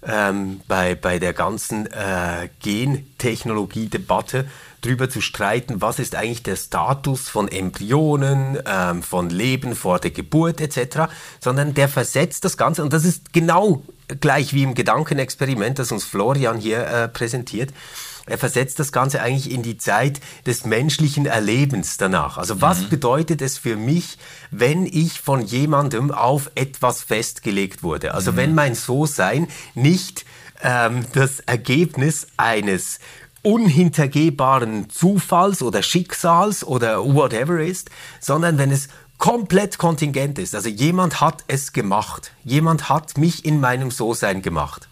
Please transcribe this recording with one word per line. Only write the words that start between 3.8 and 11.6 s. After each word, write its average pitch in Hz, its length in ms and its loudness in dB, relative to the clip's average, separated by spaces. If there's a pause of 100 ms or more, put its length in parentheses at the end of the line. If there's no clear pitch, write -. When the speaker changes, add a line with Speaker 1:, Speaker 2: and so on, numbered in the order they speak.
Speaker 1:
drüber 127 280 0
zu 117 100 -6
streiten, 107 640 -2
was 117 180 -2
ist 120 160 -6
eigentlich 117 280 -6
der 95 120 -4
Status 131 720 -4
von 104 220 -2
Embryonen, 135 1160 0
ähm, 90 380 -2
von 90 260 -2
Leben 127 460 -2
vor 90 240 0
der - 120 -2
Geburt 160 500 0
et 147 120 -4
cetera, 131 360 -2 (320)
sondern 139 320 0